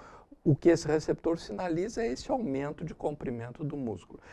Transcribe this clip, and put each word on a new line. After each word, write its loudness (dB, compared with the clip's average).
o 8
que 4
esse 8
receptor 2
sinaliza -2
é 0
esse -6
aumento -2
de -6
comprimento -6
do -4
músculo, -6